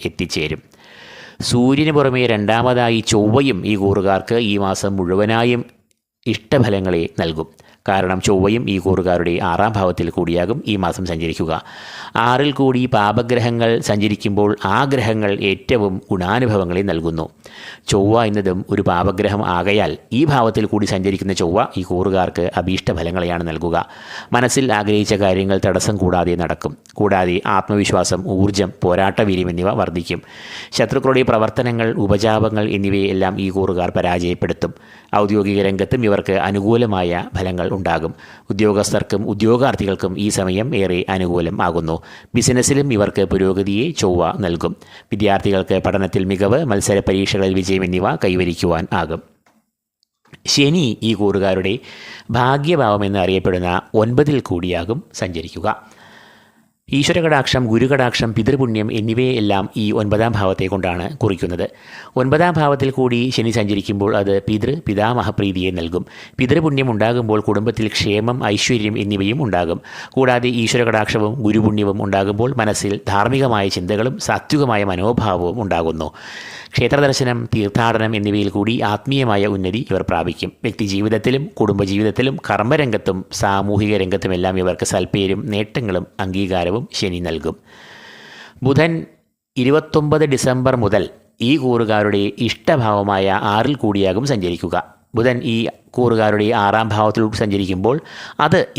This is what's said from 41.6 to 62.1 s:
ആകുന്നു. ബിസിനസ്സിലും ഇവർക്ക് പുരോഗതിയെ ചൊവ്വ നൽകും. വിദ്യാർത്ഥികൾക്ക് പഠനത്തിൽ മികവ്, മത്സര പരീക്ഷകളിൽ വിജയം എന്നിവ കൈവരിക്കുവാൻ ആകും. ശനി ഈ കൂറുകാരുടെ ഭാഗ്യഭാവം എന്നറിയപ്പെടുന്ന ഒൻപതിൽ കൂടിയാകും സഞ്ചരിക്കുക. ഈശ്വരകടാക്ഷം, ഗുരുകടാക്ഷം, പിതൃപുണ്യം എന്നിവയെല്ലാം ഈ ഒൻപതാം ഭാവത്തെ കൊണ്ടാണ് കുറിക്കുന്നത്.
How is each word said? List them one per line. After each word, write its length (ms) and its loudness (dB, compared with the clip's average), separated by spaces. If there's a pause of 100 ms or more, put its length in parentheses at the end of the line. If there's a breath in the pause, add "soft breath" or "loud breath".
ആകുന്നു. 300 -2 (400 loud breath)
ബിസിനസ്സിലും 600 2
ഇവർക്ക് 360 0
പുരോഗതിയെ 540 0 (140)
ചൊവ്വ 320 2 (120)
നൽകും. 300 -2 (380 loud breath)
വിദ്യാർത്ഥികൾക്ക് 760 2
പഠനത്തിൽ 460 0
മികവ്, 280 2 (100)
മത്സര 380 2
പരീക്ഷകളിൽ 520 0
വിജയം 280 0
എന്നിവ 260 0 (100)
കൈവരിക്കുവാൻ 600 0 (160)
ആകും. 220 -6 (1300)
ശനി 320 4 (220)
ഈ 120 4
കൂറുകാരുടെ 540 2 (640 loud breath)
ഭാഗ്യഭാവം 720 2
എന്നറിയപ്പെടുന്ന 600 0 (320)
ഒൻപതിൽ 360 2 (100)
കൂടിയാകും 500 -2 (220)
സഞ്ചരിക്കുക. 480 -6 (1300 loud breath)
ഈശ്വരകടാക്ഷം, 720 2
ഗുരുകടാക്ഷം, 680 2
പിതൃപുണ്യം 520 0 (100)
എന്നിവയെല്ലാം 680 0 (120)
ഈ 80 0 (160)
ഒൻപതാം 380 0
ഭാവത്തെ 340 0
കൊണ്ടാണ് 340 -2 (160)
കുറിക്കുന്നത്. 420 -2 (560 loud breath)